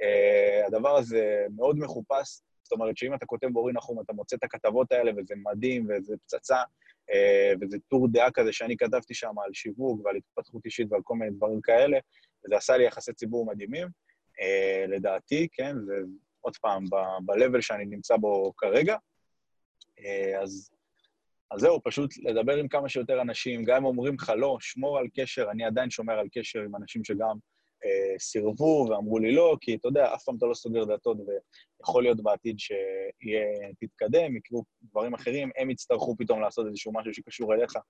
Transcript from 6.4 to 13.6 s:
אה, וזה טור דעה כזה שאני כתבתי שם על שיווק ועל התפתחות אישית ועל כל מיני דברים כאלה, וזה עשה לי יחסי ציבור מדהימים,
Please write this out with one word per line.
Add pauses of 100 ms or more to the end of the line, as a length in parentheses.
אה,
וזה (100)
טור
דעה
כזה
שאני
כתבתי
שם
על
שיווק
ועל
התפתחות
אישית
ועל
כל
מיני
דברים
כאלה, (480)
וזה
עשה
לי
יחסי
ציבור
מדהימים, (540)